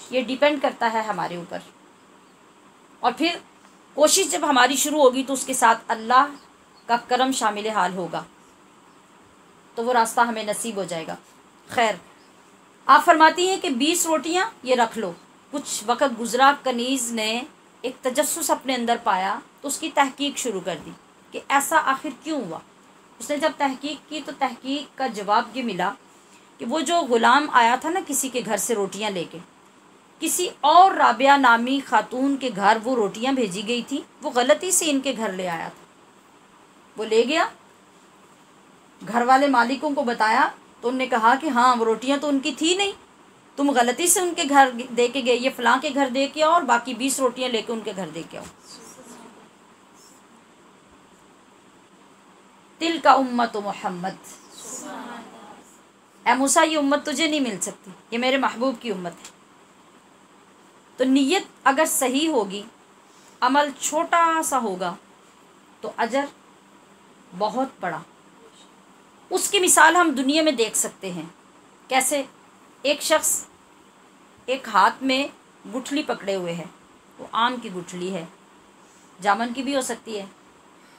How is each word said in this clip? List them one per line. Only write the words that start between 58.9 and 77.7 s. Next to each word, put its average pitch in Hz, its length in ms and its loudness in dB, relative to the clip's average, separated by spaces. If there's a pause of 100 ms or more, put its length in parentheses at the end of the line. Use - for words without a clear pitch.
उम्मत 180 220 -8
है। - 220 -20 (1600)
तो 254 60 2
नीयत 277 440 2 (180)
अगर 269 200 4
सही 269 400 0
होगी, 208 380 -2 (800)
अमल 285 300 2
छोटा 330 680 0
सा 285 140 -2
होगा, 190 400 -4 (840)
तो 214 160 -10
अजर 254 300 -2 (1080)
बहुत 214 480 -4
बड़ा। 165 200 -6 (1300)
उसकी 370 300 0
मिसाल 330 360 6
हम 349 140 4
दुनिया 277 320 0
में 302 140 0
देख 226 200 -2
सकते - 340 -6
हैं। 170 240 -12 (560)
कैसे? 262 380 0 (560)
एक 285 180 0
शख्स - 440 0 (1000)
एक 262 200 -6
हाथ 208 340 2
में 269 280 0 (360)
गुठली 262 360 -6
पकड़े 190 320 -6
हुए 175 180 -4
है, 170 180 -10 (480)
वो - 160 -16
आम 240 220 -2
की 240 140 -12